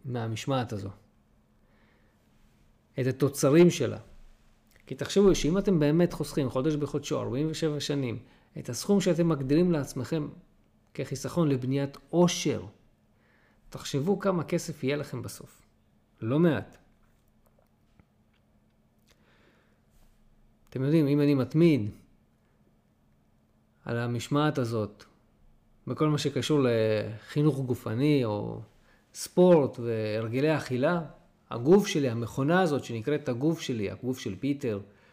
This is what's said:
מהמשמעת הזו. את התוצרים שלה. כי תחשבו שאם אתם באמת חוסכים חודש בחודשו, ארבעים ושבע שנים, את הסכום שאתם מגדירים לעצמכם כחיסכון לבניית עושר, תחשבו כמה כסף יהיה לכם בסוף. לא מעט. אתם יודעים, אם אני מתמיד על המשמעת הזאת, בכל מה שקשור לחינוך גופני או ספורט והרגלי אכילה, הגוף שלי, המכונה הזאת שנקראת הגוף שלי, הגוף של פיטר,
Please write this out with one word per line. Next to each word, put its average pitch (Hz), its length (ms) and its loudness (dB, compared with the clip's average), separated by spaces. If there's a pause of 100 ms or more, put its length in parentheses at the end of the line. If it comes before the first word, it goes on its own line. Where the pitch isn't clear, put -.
מהמשמעת 120 680 -4
הזו. 101 160 -8 (2000)
את 123 60 -2
התוצרים 147 600 4
שלה. 107 280 -2 (880)
כי 131 100 -12
תחשבו 190 400 4
שאם 165 220 0
אתם 190 220 2
באמת 160 340 4
חוסכים 143 360 -4
חודש 151 260 0
בחודשו, 143 460 -4
ארבעים 123 280 -4
ושבע 147 300 -4
שנים, 131 400 -4 (380)
את 139 120 -12
הסכום 196 320 0
שאתם 170 280 2
מגדירים 151 420 2
לעצמכם 143 560 -4 (640)
כחיסכון 143 560 -2
לבניית 139 480 -2 (120)
עושר, 160 560 2 (1040)
תחשבו 180 500 -4
כמה 185 240 -2
כסף - 400 -6
יהיה 147 140 -2
לכם 131 240 -8
בסוף. - 400 -16 (600)
לא 120 180 0
מעט. 151 380 0 (4000)
אתם 131 140 -6
יודעים, 147 240 4
אם 143 140 4
אני 143 120 4
מתמיד 135 560 2 (2000)
על 117 120 -4
המשמעת 139 600 -2
הזאת, 113 460 -4 (840)
בכל 151 220 0
מה 147 80 2
שקשור 143 460 0
לחינוך 110 960 0
גופני 123 640 0
או 110 360 -6 (520)
ספורט 175 640 4
והרגלי 113 800 -2
אכילה, 143 440 0 (480)
הגוף 151 380 4
שלי, 139 220 0
המכונה 135 520 0
הזאת 147 220 0
שנקראת 135 460 -4
הגוף 147 320 -2
שלי, 107 300 -4
הגוף 123 280 -6
של 101 200 -8
פיטר, 135 400 -4 (340)